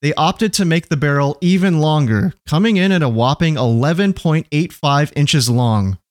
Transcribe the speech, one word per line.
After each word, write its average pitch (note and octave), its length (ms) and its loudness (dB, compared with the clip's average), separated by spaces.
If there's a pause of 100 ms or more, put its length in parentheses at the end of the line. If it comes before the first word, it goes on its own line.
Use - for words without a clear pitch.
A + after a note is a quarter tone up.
they D3+ 140 -2
opted F#3 380 0
to G3 120 -2
make E3 240 -2
the D#3+ 80 -2
barrel C#3+ 440 0
even F3+ 380 2
longer, D3+ 540 0 (140)
coming G3+ 300 0
in F#3+ 140 2
at F3 120 2
a C3+ 60 0
whopping C3+ 480 0
eleven C#3+ 560 0
point D#3+ 380 -2
eight D#3+ 220 -2
five D3 420 -2
inches C#3+ 320 0
long A2 520 0 (120)